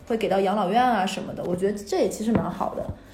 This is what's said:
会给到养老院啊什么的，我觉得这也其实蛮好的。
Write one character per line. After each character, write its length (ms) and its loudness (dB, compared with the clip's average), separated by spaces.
会 80 0
给 120 0
到 120 2
养 160 2
老 140 0
院 140 4
啊 220 2
什 160 -4
么 120 -10
的， 100 -8
我 100 0
觉 160 0
得 80 -4
这 200 -2
也 100 4
其 160 -4
实 80 2
蛮 180 2
好 240 -4
的。 100 -4